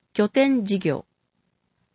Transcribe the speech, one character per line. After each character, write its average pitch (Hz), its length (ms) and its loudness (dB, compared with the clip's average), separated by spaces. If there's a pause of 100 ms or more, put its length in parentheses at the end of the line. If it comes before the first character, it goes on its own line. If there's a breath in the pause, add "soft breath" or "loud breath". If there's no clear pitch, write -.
(140)
拠 208 160 0
点 269 340 2
事 196 160 -2
業。 147 260 -4 (880)